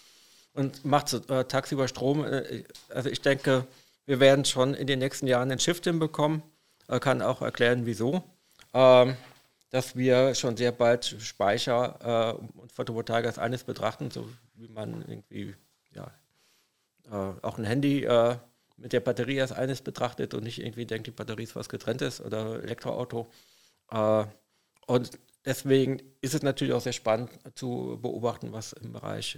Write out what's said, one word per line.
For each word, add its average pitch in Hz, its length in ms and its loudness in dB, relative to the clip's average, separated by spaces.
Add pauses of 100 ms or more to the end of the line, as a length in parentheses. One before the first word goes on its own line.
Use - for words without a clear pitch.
(540)
und 135 300 -4
macht 143 260 2
so, 123 80 -2 (120)
äh, 131 160 2
tagsüber 135 420 -2
Strom. 139 380 0
Äh, 123 380 -4 (260)
also 127 200 -4
ich 117 120 -4
denke, 135 440 4 (400)
wir 135 140 0
werden 139 240 8
schon 131 300 2
in 139 140 -4
den 135 120 0
nächsten 131 280 -2
Jahren 127 240 2
einen 120 80 -2
Shift 170 260 0
hinbekommen. 156 560 0 (480)
Äh, 123 100 2
kann 127 220 2
auch 120 200 0
erklären, 120 440 2
wieso. 120 380 0 (500)
Ähm, 127 420 10 (540)
dass - 260 -4
wir 127 400 4
schon 120 220 -2
sehr 120 140 2
bald 120 340 2
Speicher, 113 1300 0
äh, - 220 -14
und 120 120 -20
Photovoltaik 117 540 -2
als - 120 -4
eines 120 260 -4
betrachten, 117 480 -6
so 117 160 -10 (280)
wie 113 140 -20
man 110 380 -10
irgendwie, 104 480 -12 (380)
ja, 101 180 -14 (1000)
äh, 98 300 -6
auch 110 160 -8
ein 113 80 -6
Handy, 139 380 0
äh, 117 320 4 (420)
mit 123 160 -8
der 123 60 2
Batterie 127 420 0
als 127 100 -2
eines 131 300 -4
betrachtet 131 540 -6
und 107 80 -4
nicht 113 180 -8
irgendwie 117 240 -8
denkt, 110 220 -6
die 120 40 -12
Batterie 110 320 -10
ist - 120 -14
was 110 120 -8
Getrenntes 123 540 -4
oder 110 420 -6
Elektroauto. 117 640 -6 (640)
Äh, 110 320 2 (600)
und 123 260 0 (320)
deswegen 135 580 2 (200)
ist 135 140 -4
es 147 80 -2
natürlich 135 300 0
auch 120 80 0
sehr 120 120 -4
spannend 113 380 0 (240)
zu 123 460 -6
beobachten, 117 520 -4
was 110 200 -12
im 117 200 -14
Bereich 107 440 -8